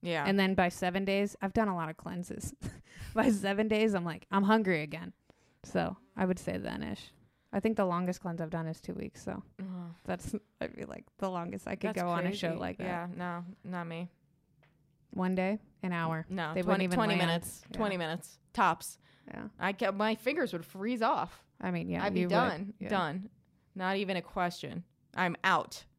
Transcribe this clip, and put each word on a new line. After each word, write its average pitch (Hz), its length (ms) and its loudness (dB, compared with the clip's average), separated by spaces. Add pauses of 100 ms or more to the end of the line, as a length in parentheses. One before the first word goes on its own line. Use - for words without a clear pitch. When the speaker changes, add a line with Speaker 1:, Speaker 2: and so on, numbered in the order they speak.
Speaker 1:
Yeah. 165 240 0
Speaker 2:
And 196 140 6
then 190 160 6
by 180 140 6
seven 185 360 -2
days, 196 360 0
I've 190 120 -4
done 220 140 4
a 190 80 0
lot 165 140 -4
of 160 80 -10
cleanses. - 560 -8 (300)
<laughs> - 300 -14
By 226 160 6
seven 202 380 2
days, 214 260 4
I'm 180 100 0
like, 165 280 -6
"I'm 196 120 4
hungry 190 380 6
again." 156 320 -8 (500)
So 180 320 0 (220)
I 190 80 2
would 180 140 2
say - 180 -4
then-ish. - 540 -6 (420)
I 196 60 2
think 220 180 0
the 202 80 4
longest 180 360 0
cleanse 170 200 -6
I've 160 80 -4
done 165 180 -4
is 160 140 -8
two 175 120 -8
weeks. - 300 -10
So - 200 -8 (160)
Speaker 1:
Ugh. 190 60 -8 (380)
Speaker 2:
that's, - 300 -6 (260)
I - 80 -4
feel - 220 -10
like, - 160 -12 (140)
the 190 100 -2
longest 180 380 -6
I - 80 -4
could 202 140 -2
Speaker 1:
That's 190 120 -2
Speaker 2:
go 175 80 0
on 175 160 0
a 185 80 0
show 190 160 -2
Speaker 1:
crazy. 165 100 -4
Speaker 2:
like - 200 -6
that. - 60 -6
Speaker 1:
Yeah, 175 300 -4
no, 175 300 -6 (180)
not 180 240 -6
me. 170 220 -8 (1000)
Speaker 2:
One 185 240 2
day, 190 240 2 (240)
an 180 100 0
hour. 165 340 0
Speaker 1:
No, 170 280 -4
Speaker 2:
They 185 80 2
Speaker 1:
20, - 40 2
Speaker 2:
wouldn't 190 160 6
even 180 120 2
Speaker 1:
20 220 200 4
Speaker 2:
land. 180 120 4
Speaker 1:
minutes. 170 420 -2
Speaker 2:
Yeah. - 80 -10
Speaker 1:
Twenty 202 200 0
minutes. 170 420 -4 (120)
Tops. 175 460 2 (300)
Speaker 2:
Yeah. - 160 -10 (160)
Speaker 1:
I 190 140 0
kept, 196 220 0
my 220 200 2
fingers 277 380 0
would 165 120 -6
freeze 214 380 -2
off. - 400 0 (180)
Speaker 2:
I 185 100 -2
mean, 170 180 -2
yeah, 175 140 0
Speaker 1:
I'd 196 120 0
be 180 60 4
Speaker 2:
you 180 60 4
would. 175 40 2
Speaker 1:
done. 202 480 2
Speaker 2:
Yeah. - 100 -8
Speaker 1:
Done. 185 400 0 (460)
Not 190 220 0
even 190 200 0
a 170 60 -2
question. 175 600 -4 (320)
I'm 175 280 0
out. - 420 2 (140)